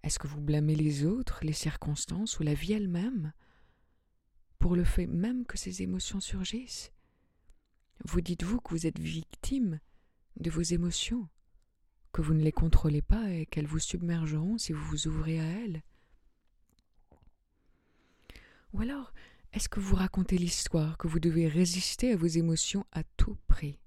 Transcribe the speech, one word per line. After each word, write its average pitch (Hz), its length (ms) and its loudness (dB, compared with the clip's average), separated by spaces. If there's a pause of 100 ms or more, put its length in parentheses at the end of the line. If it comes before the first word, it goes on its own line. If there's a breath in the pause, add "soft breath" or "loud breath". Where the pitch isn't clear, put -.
Est-ce - 140 -2
que 151 100 -6
vous 147 140 -8
blâmez 151 340 4
les 151 300 2
autres, 220 400 -2
les 156 80 0
circonstances 156 840 -4
ou 160 40 0
la 147 120 2
vie 160 180 -2
elle-même 190 600 -2 (1200 soft breath)
pour 175 180 6
le 175 80 4
fait 175 220 4
même 240 400 0
que - 140 -8
ces 185 240 -8
émotions 185 360 -4
surgissent ? 196 720 -6 (1120)
Vous 85 180 0
dites-vous 185 380 -2
que - 120 -10
vous 165 160 -2
êtes 160 120 -4
victime 160 800 -4 (580)
de 165 120 -4
vos 160 120 -2
émotions, 175 680 -2 (840)
que - 100 -2
vous 156 120 2
ne 156 100 4
les 156 80 4
contrôlez 151 520 4
pas 214 260 2
et 165 160 -4
qu'elles 147 220 -4
vous 156 120 -2
submergeront 170 800 -2
si - 160 -4
vous 151 100 -6
vous 151 240 -4
ouvrez 156 320 -2
à 160 60 -2
elles ? 175 380 -6 (3000 loud breath)
Ou 202 80 -2
alors, 262 320 -6 (380 loud breath)
est-ce - 180 -4
que - 100 -4
vous 190 160 4
racontez 185 420 0
l'histoire 165 600 0
que - 100 -2
vous 165 120 2
devez 165 280 4
résister 180 680 2
à 202 40 2
vos 165 100 2
émotions 165 640 0
à 156 120 -6
tout - 340 2 (100)
prix ? - 400 6